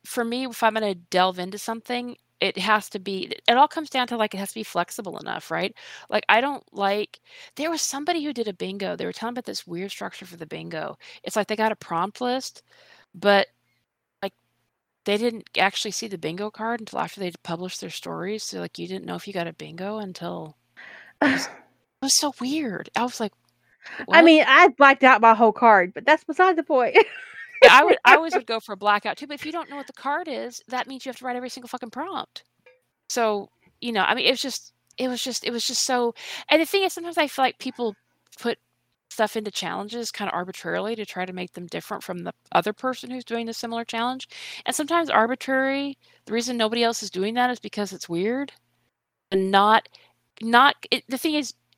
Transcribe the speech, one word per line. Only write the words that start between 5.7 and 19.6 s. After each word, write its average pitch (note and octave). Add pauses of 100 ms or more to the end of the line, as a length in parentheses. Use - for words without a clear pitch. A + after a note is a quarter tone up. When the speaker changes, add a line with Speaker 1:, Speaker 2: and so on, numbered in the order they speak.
Speaker 1:
Like, -
I A3
don't C#4 (100)
like, G3+ (360)
there D4+
was D#4+
somebody D4+
who D4
did A#3
a G3+
bingo. F#3
They F3+
were F3+
telling A#3
about A#3+
this -
weird F3
structure -
for F3
the D#3+
bingo. D#3+ (260)
It's -
like G#3
they G#3+
got A3
a G#3+
prompt F3+
list, B3 (520)
but, G3 (760)
like, G3 (720)
they G#3
didn't A3+
actually G3
see A3+
the G3
bingo F3
card A3+
until G#3
after -
they'd F3+
published F3+
their F#3
stories. F3
So, F#3+
like, F3
you F3
didn't F#3
know F3
if E3+
you G3+
got F3
a E3
bingo E3